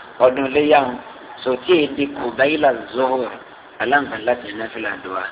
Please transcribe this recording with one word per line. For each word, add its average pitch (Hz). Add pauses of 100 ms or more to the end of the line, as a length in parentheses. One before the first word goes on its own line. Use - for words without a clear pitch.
(160)
ọdún 127
iléyà 147
wọn, 127 (420)
so 127
tí 180
èyí 151
di 139
kò 135
báyìí 139
là 143 (200)
zuhur, 127 (520)
aláǹfààní 123
láti 120
yan 104
náfìlà 110 (120)
duha. 92